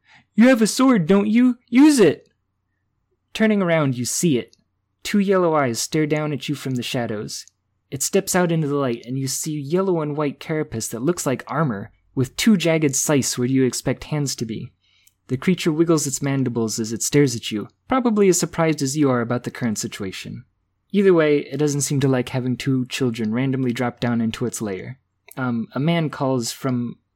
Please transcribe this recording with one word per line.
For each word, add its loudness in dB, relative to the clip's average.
You 8
have 6
a 6
sword, 2
don't 4
you? 4
Use 6
it! 2
Turning 2
around, 2
you -4
see 0
it. -8
Two -2
yellow 2
eyes 0
stare -2
down -2
at -8
you -4
from -6
the -4
shadows. -6
It -8
steps -2
out 2
into 0
the -2
light, -4
and -6
you -4
see -6
yellow -2
and -4
white -4
carapace -6
that -8
looks -2
like -4
armor, -4
with -2
two 4
jagged 2
slices 0
where 0
you 2
expect -2
hands -4
to -6
be. -10
The -2
creature 0
wiggles 2
its -6
mandibles -2
as -4
it -6
stares 2
at -8
you, -6
probably 2
as 4
surprised 0
as -4
you 4
are 2
about -4
the -8
current -4
situation. -10
Either 4
way, 4
it -6
doesn't 0
seem 0
to 2
like 0
having -2
two -2
children -2
randomly -2
drop -4
down 0
into -2
its -6
lair. -8
Um, -4
a -6
man 0
calls -2
from -6